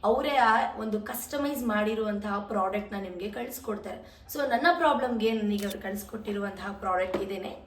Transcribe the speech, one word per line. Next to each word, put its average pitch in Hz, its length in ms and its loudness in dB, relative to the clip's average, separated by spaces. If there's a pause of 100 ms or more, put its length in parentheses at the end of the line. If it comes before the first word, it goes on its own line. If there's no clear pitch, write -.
ಅವರೇ 269 260 4
ಆ 226 480 4
ಒಂದು 214 220 -2
ಕಸ್ಟಮೈಸ್ 285 640 -4
ಮಾಡಿರುವಂತಹ 208 720 0
ಪ್ರಾಡಕ್ಟ್ನ 208 640 -2
ನಿಮ್ಗೆ 185 300 -6
ಕಳಿಸ್ಕೊಡ್ತಾರೆ. - 1000 -8
So 277 180 0
ನನ್ನ 233 160 4 (120)
ಪ್ರಾಬ್ಲಮ್‌ಗೆ 240 540 4
ನನಗೆ 208 320 0
ಅವ್ರು 196 140 -4
ಕಳಿಸ್ಕೊಟ್ಟಿರುವಂತಹ 202 920 -6
ಪ್ರಾಡಕ್ಟ್ 185 500 0
ಇದೇನೆ 190 280 -6 (160)